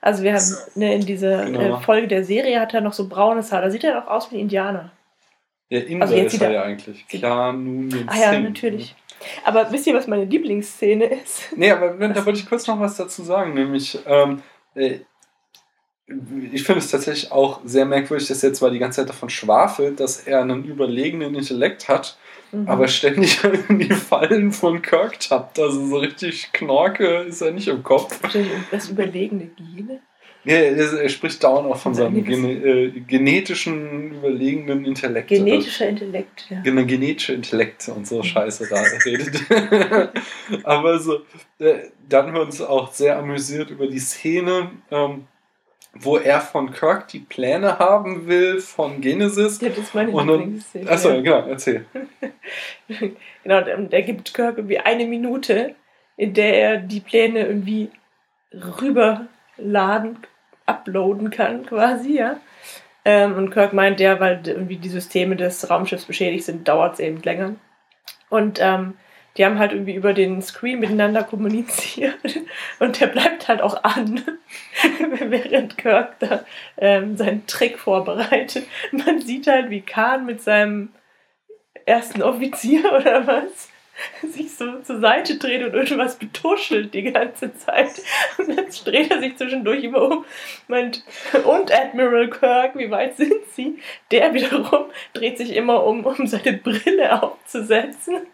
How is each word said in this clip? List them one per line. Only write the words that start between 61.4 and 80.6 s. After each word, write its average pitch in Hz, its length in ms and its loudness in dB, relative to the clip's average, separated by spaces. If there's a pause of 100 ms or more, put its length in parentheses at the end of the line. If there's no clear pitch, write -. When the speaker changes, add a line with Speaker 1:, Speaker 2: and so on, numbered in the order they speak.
Speaker 1:
quasi, 247 520 0
ja. 254 220 -2 (640)
Ähm, 202 320 4
und 190 160 -2
Kirk 202 220 4
meint, 196 260 4
ja, 190 200 6
weil 185 220 2
d-, 165 100 -6
irgendwie 185 260 -6
die 175 120 -10
Systeme 180 460 -2
des 180 340 -4
Raumschiffs 180 360 -2
beschädigt 170 400 -2
sind, 165 220 -6
dauert's 160 320 2
eben 160 220 -4
länger. 190 340 -4 (720)
Und, 214 320 0
ähm, 190 340 0 (420)
die 196 80 6
haben 208 140 2
halt 208 140 2
irgendwie 202 220 -4
über 196 180 2
den 190 280 2
Screen 247 380 -6
miteinander 214 440 2
kommuniziert 220 1000 -4
<laughs> - 560 -10
und 240 220 0
der 277 60 4
bleibt 330 420 0
halt 220 120 2
auch - 220 -2
an, 220 400 0 (500)
<laughs> 311 460 0
während 247 580 0
Kirk 233 420 2
da, 208 260 -4 (320)
ähm, 202 400 2
seinen 208 280 -2
Trick 240 320 -2
vorbereitet. 214 880 -2 (260)
Man 311 300 0
sieht 247 260 -6
halt, 262 220 4
wie 202 120 -6
Khan 254 440 -2
mit 233 160 -8
seinem 208 520 0 (920)